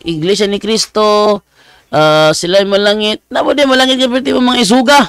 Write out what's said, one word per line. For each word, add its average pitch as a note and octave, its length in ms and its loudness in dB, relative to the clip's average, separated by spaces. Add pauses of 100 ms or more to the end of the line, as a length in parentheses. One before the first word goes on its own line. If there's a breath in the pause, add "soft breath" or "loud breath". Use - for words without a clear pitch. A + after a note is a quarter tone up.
Iglesia F3+ 400 -4
ni G3+ 160 -6
Cristo, G#3 800 -2 (480 soft breath)
ah, D#3 400 2
sila F3 320 0
ay G3 80 -2
malangit. G#3 560 -2
Nabo C4+ 240 -4
di C#4 160 0
malangit C4 320 0
ka C4 80 0
perti B3+ 240 -2
mga B3 320 0
isuga. B3 360 4 (100)